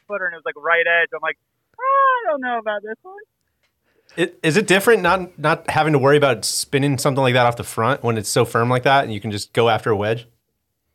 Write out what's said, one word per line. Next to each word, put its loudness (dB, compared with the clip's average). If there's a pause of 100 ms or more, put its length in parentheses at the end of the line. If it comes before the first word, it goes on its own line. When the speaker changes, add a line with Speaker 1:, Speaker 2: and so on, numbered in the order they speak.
Speaker 1:
footer." -8
And -8
it -16
was, -20
like, -8
right 2
edge. 2
I'm -10
like, -6 (420)
"Oh, 2
I 0
don't -4
know -6
about -6
this -12
one." -18 (960)
Speaker 2:
It, -4
is 2
it 0
different 4
not, -2
not -2
having 2
to 4
worry 6
about 2
spinning -2
something 0
like 2
that 4
off 0
the -10
front -2
when 0
it's -8
so 2
firm 0
like 0
that 4
and -8
you -6
can -6
just -10
go 2
after 0
a 2
wedge? -4 (680)